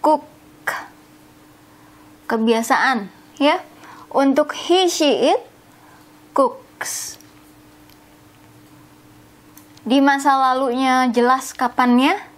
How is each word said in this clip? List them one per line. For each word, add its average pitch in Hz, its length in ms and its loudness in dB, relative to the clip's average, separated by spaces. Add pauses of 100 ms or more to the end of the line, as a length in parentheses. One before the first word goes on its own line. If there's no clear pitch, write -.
cook. 302 240 0 (2000)
Kebiasaan, 226 800 -2 (320)
ya. 302 180 2 (540)
Untuk 277 400 2
he, 370 340 0
she, 285 460 0
it, 494 100 -2 (960)
cooks. - 800 -6 (2750)
Di 254 160 2
masa 277 400 2
lalunya 254 720 0
jelas 247 400 0
kapannya 254 640 2 (240)